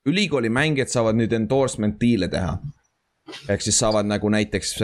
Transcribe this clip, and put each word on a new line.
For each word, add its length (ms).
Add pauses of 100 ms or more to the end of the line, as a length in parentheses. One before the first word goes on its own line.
ülikooli 420
mängijad 400
saavad 260
nüüd 180
endorsement 680
deal'e 300
teha. 260 (920)
Ehk 140
siis 160
saavad 320
nagu 220
näiteks, 400 (120)